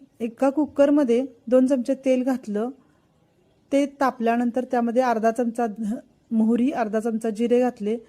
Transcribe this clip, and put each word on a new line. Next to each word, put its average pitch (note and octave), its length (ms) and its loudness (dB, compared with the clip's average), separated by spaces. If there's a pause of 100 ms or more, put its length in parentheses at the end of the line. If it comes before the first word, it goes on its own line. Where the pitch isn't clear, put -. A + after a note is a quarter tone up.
(200)
एका A#3 300 -2
कुकरमध्ये C#4 760 2 (200)
दोन B3+ 200 4
चमचे C4 280 0
तेल C4 280 0
घातलं. A#3+ 480 -4 (1000)
ते C#4+ 140 2
तापल्यानंतर A#3+ 760 -2
त्यामध्ये A#3+ 380 0
अर्धा A3+ 280 0
चमचा A#3 360 -2
ध-, G#3+ 280 -6 (360)
मोहरी, A3+ 400 2
अर्धा A3 300 -2
चमचा A3+ 300 -4
जिरे A#3 300 0
घातले. A#3+ 360 -2 (120)